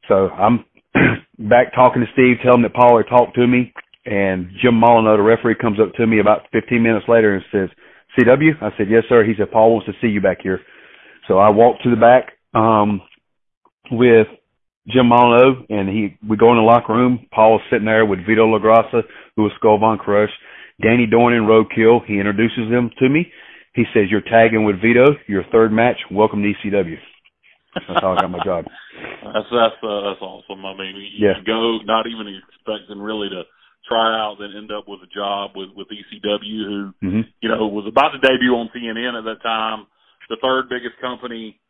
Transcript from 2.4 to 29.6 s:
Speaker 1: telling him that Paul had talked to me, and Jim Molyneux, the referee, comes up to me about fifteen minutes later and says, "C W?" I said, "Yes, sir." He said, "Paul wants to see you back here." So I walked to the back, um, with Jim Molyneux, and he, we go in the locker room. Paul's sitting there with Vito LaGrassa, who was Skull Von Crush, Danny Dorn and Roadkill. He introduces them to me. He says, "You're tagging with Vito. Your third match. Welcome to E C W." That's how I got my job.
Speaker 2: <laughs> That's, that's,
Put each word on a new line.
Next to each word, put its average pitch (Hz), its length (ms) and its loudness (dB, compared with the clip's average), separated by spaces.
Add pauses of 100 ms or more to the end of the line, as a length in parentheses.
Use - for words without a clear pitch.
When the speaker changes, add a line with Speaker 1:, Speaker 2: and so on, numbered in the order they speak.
Speaker 1:
telling 127 160 4
him 120 40 2
that 107 120 -4
Paul 123 220 4
had 107 120 0
talked 120 260 2
to 123 120 0
me, 123 260 0 (340)
and 98 420 -4 (140)
Jim 120 120 2
Molyneux, 113 440 4
the 101 40 2
referee, 113 340 2
comes 107 220 -4
up 107 160 0
to 117 120 -2
me 110 140 2
about 104 320 0
fifteen 117 300 -2
minutes 113 260 0
later 110 260 4
and 92 180 -8
says, 95 160 -2 (500)
"C 123 60 4
W?" 139 360 4
I 107 160 -6
said, 101 120 -4
"Yes, 113 200 2
sir." 117 160 4
He 110 100 -2
said, 101 180 -4
"Paul 113 200 4
wants 110 140 -4
to 101 140 -10
see 120 80 -2
you 104 120 -2
back 95 200 -2
here." 95 200 -6 (680)
So 95 120 2
I 101 100 6
walked 110 340 4
to 120 80 0
the 117 60 2
back, 117 380 4 (200)
um, 107 480 0 (880)
with 113 380 4 (580)
Jim 120 220 2
Molyneux, 120 600 4
and 101 200 -6
he, 101 280 -6 (100)
we 107 100 -2
go 113 160 4
in 117 40 4
the 113 60 2
locker 117 320 2
room. 123 380 -2
Paul's 110 360 2
sitting 107 160 -2
there 110 220 2
with 92 180 -4
Vito 110 220 2
LaGrassa, 110 560 2 (320)
who 107 80 -2
was 104 140 -2
Skull 107 220 2
Von 110 200 0
Crush, 104 320 -2 (500)
Danny 117 260 0
Dorn 117 280 2
and 110 140 -2
Roadkill. 113 580 2
He 104 120 -6
introduces 107 520 -4
them 120 200 -2 (100)
to 131 80 2
me. 156 240 -2 (420)
He 120 180 -2
says, 101 160 0
"You're 101 120 -2
tagging 113 420 2
with 101 180 -2
Vito. 120 360 4 (100)
Your 95 240 -4
third 113 220 2
match. 117 260 0 (120)
Welcome 104 320 -2
to 104 60 -2
E 101 140 -4
C 101 80 -6
W." 90 260 -4 (800)
That's - 260 -6
how 92 120 -4
I 87 100 -2
got 90 80 -6
my 87 140 -10
job. 90 260 -6
Speaker 2:
<laughs> - 40 -20 (520)
That's, 107 240 -10
that's, 117 320 -2